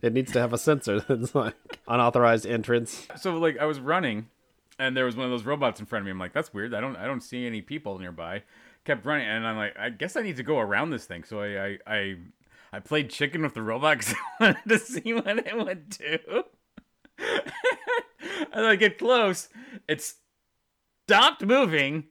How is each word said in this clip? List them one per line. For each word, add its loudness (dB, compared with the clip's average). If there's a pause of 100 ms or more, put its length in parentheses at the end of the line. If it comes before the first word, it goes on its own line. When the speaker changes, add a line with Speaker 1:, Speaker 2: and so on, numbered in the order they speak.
Speaker 1:
it 2
needs 0
to 4
have 2
a -2
sensor 2
<laughs> -8
that's 0
like, 0 (320)
"Unauthorized 6
entrance." -2
Speaker 2:
So, -4
like, 2
I 0
was -2
running, -2 (500)
and 0
there 2
was -2
one -4
of -2
those -2
robots 0
in -10
front -4
of -6
me. -6
I'm -8
like, -8
"That's -4
weird. -6
I -2
don't, -6
I -8
don't -6
see -8
any -6
people -8
nearby." -10 (420)
Kept -2
running, 0
and -2
I'm -2
like, -4
"I -2
guess -6
I -2
need -4
to -8
go 2
around 2
this -6
thing." -10
So -8
I, -4
I, -6 (100)
I, -2 (580)
I -10
played -2
chicken -4
with -4
the -6
robot 2
<laughs> -8
'cause -4 (260)
I 6
wanted 4
to 6
see -4
what 0
it -2
would -6
do. -4 (720)
<laughs> -10 (1300)
And 0
I 6
get 2
close. 2 (380)
It -2 (1040)
stopped 6
moving 4